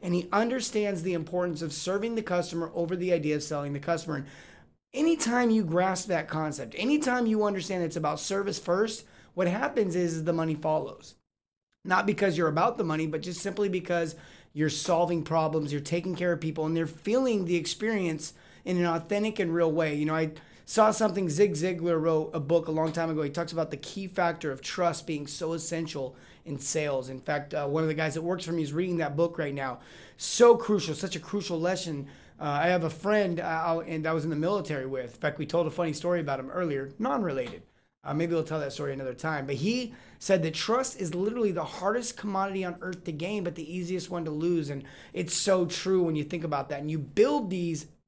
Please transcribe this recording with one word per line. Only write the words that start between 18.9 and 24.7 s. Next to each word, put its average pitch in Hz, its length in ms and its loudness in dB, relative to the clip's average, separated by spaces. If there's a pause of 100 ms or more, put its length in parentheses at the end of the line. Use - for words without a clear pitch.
and 170 160 0
real 170 160 4
way. 156 240 2
You 151 120 0
know, 156 80 0
I 160 180 0 (320)
saw 220 260 6
something, 196 400 2
Zig 185 220 4
Ziglar 170 480 0
wrote 156 340 2
a 165 60 -2
book 165 260 2
a 160 60 -4
long 160 200 0
time 165 160 0
ago. 156 140 0
He 143 80 -2
talks 170 220 -4
about 160 180 -2
the - 60 -6
key 196 300 -8
factor 170 440 -2
of 131 100 -8
trust - 460 -2